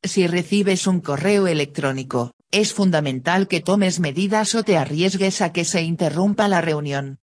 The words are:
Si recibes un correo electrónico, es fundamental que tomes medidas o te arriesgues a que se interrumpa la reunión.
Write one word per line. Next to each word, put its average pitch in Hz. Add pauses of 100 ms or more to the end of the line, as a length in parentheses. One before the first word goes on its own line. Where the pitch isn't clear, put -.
Si 190
recibes 185
un 180
correo 185
electrónico, 135 (160)
es 208
fundamental 170
que 175
tomes 185
medidas 196
o 226
te 196
arriesgues 185
a 170
que 170
se 165
interrumpa 175
la 180
reunión. 143